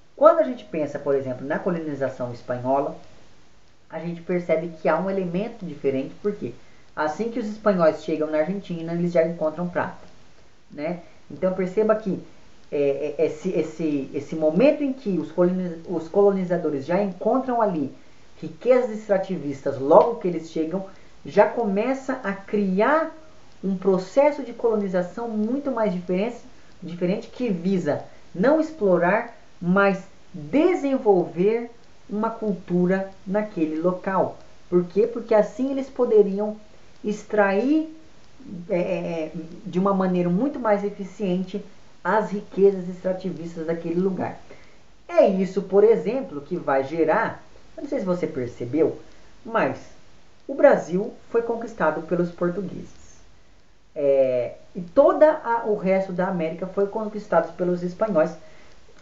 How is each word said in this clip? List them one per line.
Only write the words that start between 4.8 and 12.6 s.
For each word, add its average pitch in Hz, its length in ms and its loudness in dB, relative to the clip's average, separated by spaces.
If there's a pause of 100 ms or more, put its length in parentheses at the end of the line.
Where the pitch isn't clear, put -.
que - 60 0
há 160 100 4
um 190 100 -2
elemento 190 560 -4
diferente, 143 560 -4
porque 185 320 -6 (420)
assim 156 360 -4
que 262 80 -4
os 214 80 -4
espanhóis 175 580 2
chegam 156 240 -2
na 156 100 0
Argentina, 170 540 -4
eles 175 200 0
já 165 140 4
encontram 170 420 -4
prata, - 360 -6 (680)
né? 165 300 -8 (300)
Então 185 240 -2
perceba 208 400 2
que, - 280 -4 (480)